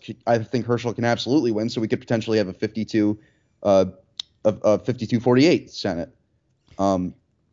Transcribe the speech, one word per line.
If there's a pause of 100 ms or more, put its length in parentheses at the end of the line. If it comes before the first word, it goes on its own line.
(260)
I
think
Herschel
can
absolutely
win,
so
we
could
potentially
have
a
fifty-two, (440)
uh, (580)
a,
a
fifty-two
forty-eight
Senate. (680)
Um, (380)